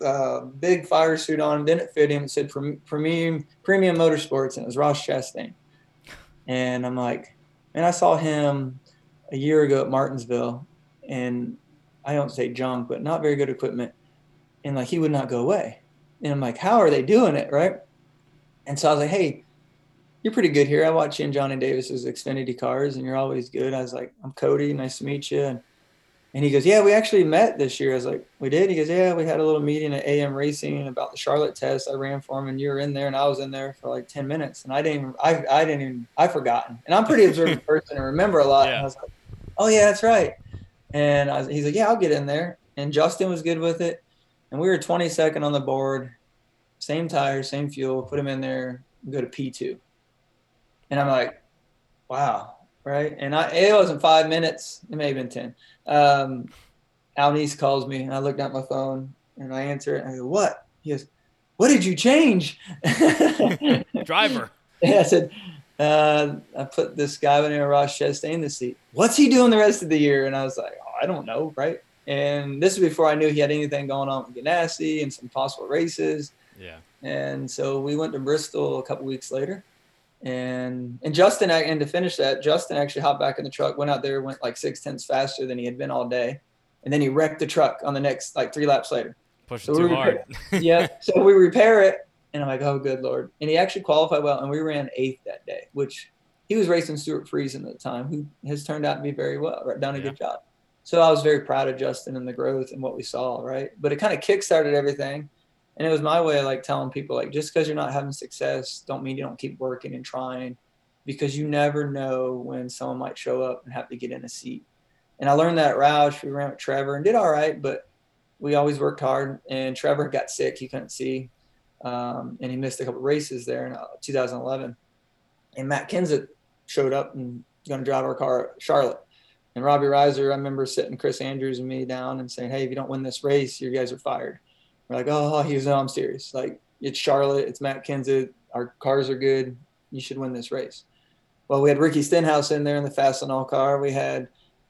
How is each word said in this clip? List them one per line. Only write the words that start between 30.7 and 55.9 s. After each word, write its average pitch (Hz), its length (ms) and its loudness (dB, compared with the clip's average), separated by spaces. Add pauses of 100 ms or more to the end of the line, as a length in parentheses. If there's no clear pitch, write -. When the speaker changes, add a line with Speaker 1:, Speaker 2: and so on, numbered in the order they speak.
Speaker 1:
about 135 240 -6
the - 40 -16
Charlotte 143 380 0
test. 135 340 -4
I 139 60 -4
ran 139 260 -6
for 135 200 -8
him, 139 80 -6
and 135 120 -6
you 143 100 -2
were 139 100 -2
in 143 120 -2
there, 139 140 -4
and 135 80 -4
I 139 140 2
was 135 100 0
in 135 140 -8
there 135 280 -8
for, 131 80 -10
like, 127 200 -8
ten 139 180 -8
minutes." 147 380 -6
And 131 80 -10
I 143 100 0
didn't 151 180 0
even, 131 220 -8
I, 156 260 4
I 147 160 6
didn't 147 180 -2
even, 127 240 -8 (120)
I've 175 140 4
forgotten. 120 540 -2
And 170 80 2
I'm 220 100 6
a - 20 -2
pretty 233 200 8
observant 160 400 2
Speaker 2:
<laughs> 156 60 2
Speaker 1:
person 151 240 0
and 135 80 -4
remember 160 360 2
a 139 60 6
lot. 139 200 6
Speaker 2:
Yeah. 131 60 0
Speaker 1:
And 120 80 -2
I 139 40 -2
was 135 120 -6
like, - 160 -16 (440)
"Oh, 214 120 4
yeah, 214 180 8
that's 202 160 4
right." 226 320 4 (580)
And 143 380 2
I 139 80 -2
was, 135 80 -4
he's 143 180 -4
like, 147 100 0
"Yeah, 214 140 4
I'll 233 80 4
get 180 140 2
in 143 160 0
there." 165 320 -4 (180)
And 143 160 -6
Justin 170 380 2
was 165 120 -4
good 165 180 -2
with 165 200 -2
it. 170 220 -4 (480)
And 139 100 -6
we 180 80 2
were 185 80 4
twenty-second 160 680 0
on 147 80 0
the 143 80 0
board, 135 500 -2 (720)
same 165 260 -4
tire, 139 380 -2
same 143 260 -4
fuel, 131 320 -4
put 143 160 -6
him 143 80 -4
in 135 140 -4
there, 131 420 -8 (260)
go 139 120 -6
to 123 80 -6
P 135 240 -8
two. 127 260 -8 (1120)
And 139 100 0
I'm 139 80 0
like, 131 340 0 (640)
"Wow." 127 440 -2 (320)
Right? 147 340 -4
And 139 160 -6
I, 160 160 0
it 190 240 4
wasn't 175 260 4
five 160 280 6
minutes. - 600 -2
It - 60 -12
may 151 140 -2
have 135 80 -2
been 127 120 -6
ten. 123 280 -10 (320)
Um, 139 580 4 (720)